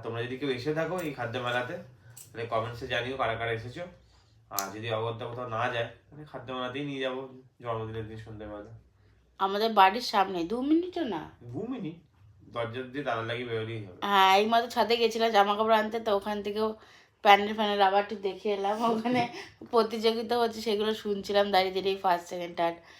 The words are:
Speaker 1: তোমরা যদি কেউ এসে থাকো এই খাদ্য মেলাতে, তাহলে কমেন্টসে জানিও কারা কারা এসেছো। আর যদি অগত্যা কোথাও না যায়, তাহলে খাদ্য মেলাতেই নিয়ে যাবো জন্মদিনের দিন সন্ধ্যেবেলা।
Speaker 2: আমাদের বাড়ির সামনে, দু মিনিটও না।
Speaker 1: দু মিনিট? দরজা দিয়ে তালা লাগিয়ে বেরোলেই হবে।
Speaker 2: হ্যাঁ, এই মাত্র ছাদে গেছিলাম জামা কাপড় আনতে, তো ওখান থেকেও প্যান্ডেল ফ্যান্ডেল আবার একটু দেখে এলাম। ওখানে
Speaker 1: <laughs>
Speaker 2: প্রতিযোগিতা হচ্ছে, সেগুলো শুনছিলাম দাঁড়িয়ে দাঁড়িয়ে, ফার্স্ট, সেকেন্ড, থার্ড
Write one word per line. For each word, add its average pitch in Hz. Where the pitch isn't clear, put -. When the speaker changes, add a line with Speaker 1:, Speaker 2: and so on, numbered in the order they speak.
Speaker 1:
তোমরা 117
যদি 123
কেউ 143
এসে 131
থাকো 165
এই 156
খাদ্য 120
মেলাতে, 123
তাহলে -
কমেন্টসে 117
জানিও 123
কারা 113
কারা 117
এসেছো। 117
আর 101
যদি 113
অগত্যা 113
কোথাও 123
না 117
যায়, 117
তাহলে -
খাদ্য 131
মেলাতেই 127
নিয়ে 139
যাবো 131
জন্মদিনের 110
দিন 110
সন্ধ্যেবেলা। 104
Speaker 2:
আমাদের 208
বাড়ির 196
সামনে, 190
দু 220
মিনিটও 330
না। 165
Speaker 1:
দু 135
মিনিট? 180
দরজা 117
দিয়ে 127
তালা 113
লাগিয়ে 120
বেরোলেই 110
হবে। 90
Speaker 2:
হ্যাঁ, 196
এই 208
মাত্র 233
ছাদে 233
গেছিলাম 226
জামা 202
কাপড় 220
আনতে, 214
তো 220
ওখান 208
থেকেও 214
প্যান্ডেল 208
ফ্যান্ডেল 208
আবার 196
একটু 214
দেখে 196
এলাম। 202
ওখানে 240
Speaker 1:
<laughs> -
Speaker 2:
প্রতিযোগিতা 226
হচ্ছে, 220
সেগুলো 214
শুনছিলাম 202
দাঁড়িয়ে 190
দাঁড়িয়ে, 190
ফার্স্ট, 180
সেকেন্ড, 175
থার্ড 170